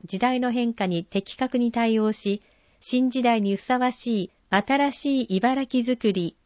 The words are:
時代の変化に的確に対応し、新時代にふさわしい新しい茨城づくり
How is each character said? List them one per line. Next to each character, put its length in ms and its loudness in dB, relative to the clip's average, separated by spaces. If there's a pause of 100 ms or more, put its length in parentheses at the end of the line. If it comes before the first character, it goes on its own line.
時 140 -6
代 220 0
の 120 0
変 220 -2
化 120 -2
に 180 -2
的 320 -6
確 220 -2
に 140 2
対 260 2
応 140 2
し、 300 -4 (380)
新 300 0
時 120 -2
代 180 4
に 160 0
ふ 60 -8
さ 160 0
わ 120 2
し 340 -2
い 60 -14 (200)
新 420 2
し 300 -2
い 140 -2
茨 260 0
城 200 -2
づ 140 0
く 160 0
り 340 -2